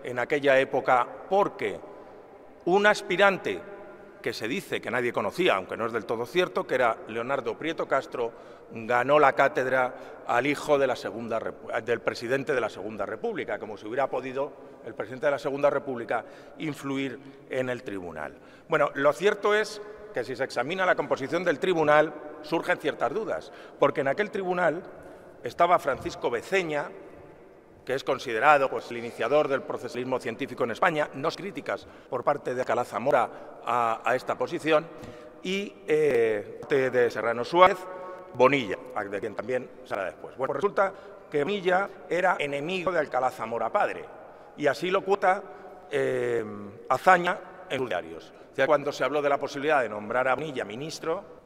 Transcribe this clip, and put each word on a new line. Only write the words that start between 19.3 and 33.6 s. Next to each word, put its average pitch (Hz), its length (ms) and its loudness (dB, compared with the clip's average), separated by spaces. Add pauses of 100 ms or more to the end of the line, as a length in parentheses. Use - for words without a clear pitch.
es 214 280 0 (320)
que 123 120 -2
si 127 100 -6
se 117 80 -2
examina 147 420 -2
la 175 100 6
composición 143 500 -2
del 156 140 2
tribunal, 156 540 4 (280)
surgen 170 360 0
ciertas 131 360 -2
dudas, 160 400 -4 (260)
porque 147 220 4
en 135 80 2
aquel 196 220 -2
tribunal 180 520 0 (600)
estaba 175 360 4
Francisco 143 500 -2
Beceña, 151 600 0 (960)
que 127 80 -2
es 135 100 -2
considerado, 135 680 4
pues, 117 220 -6
el 117 60 -6
iniciador 120 500 2
del 131 140 0
procesalismo 127 580 -4
científico 123 460 -4
en 117 60 -2
España, 151 420 2
no 135 160 -4
críticas 143 580 -8 (220)
por 123 120 -4
parte 143 320 0
de 127 60 -2
Alcalá 123 240 2
Zamora 120 460 2 (360)